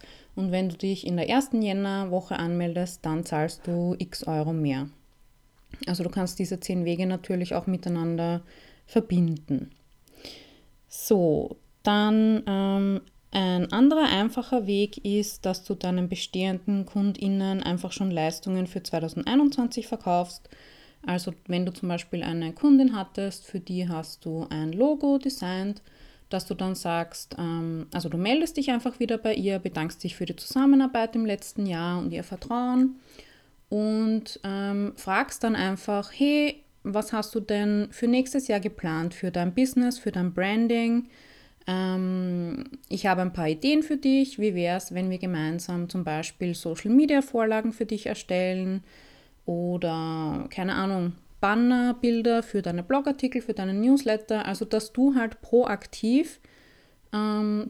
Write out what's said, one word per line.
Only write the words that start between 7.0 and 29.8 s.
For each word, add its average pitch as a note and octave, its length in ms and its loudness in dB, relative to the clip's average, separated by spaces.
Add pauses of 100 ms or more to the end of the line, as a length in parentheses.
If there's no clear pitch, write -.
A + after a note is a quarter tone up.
natürlich F3+ 480 -2
auch E3+ 120 -2
miteinander E3+ 720 -2 (460)
verbinden. E3+ 840 0 (1160)
So, E3+ 680 2 (260)
dann, G#3+ 640 4
ähm, G3 540 0 (320)
ein F3+ 400 0
anderer C#4+ 360 6
einfacher A3+ 580 0
Weg G3+ 380 0
ist, G#3 420 -2
dass F#3 160 -2
du G3+ 140 -4
deinen F3+ 320 0
bestehenden F#3 760 -2
KundInnen G3 800 0
einfach F3+ 300 -4
schon F#3+ 180 -2
Leistungen F3 560 -2
für F3+ 160 -8
zweitausendeinundzwanzig A#3+ 1040 0
verkaufst. F3+ 640 -2 (580)
Also F3 260 -4 (140)
wenn F3+ 180 0
du F3+ 80 -4
zum F3+ 160 -6
Beispiel F3 360 -4
eine E3 280 -4
Kundin C4+ 440 6
hattest, G3 500 -6
für F#3+ 140 -8
die F3+ 280 -4
hast D#3+ 360 -8
du D#3+ 260 -6
ein D#3 220 -2
Logo C#4+ 460 2
designt, G3+ 640 -4 (480)
dass F#3 180 -4
du F#3+ 80 -4
dann F#3 200 -2
sagst, E3+ 640 -6
ähm, E3 560 -4
also E3+ 140 -4
du D#3+ 100 -2
meldest C#4 380 2
dich C#4 160 0
einfach A#3+ 260 -2
wieder A#3 180 0
bei A3 180 0
ihr, F#3+ 260 -2
bedankst E3+ 420 -6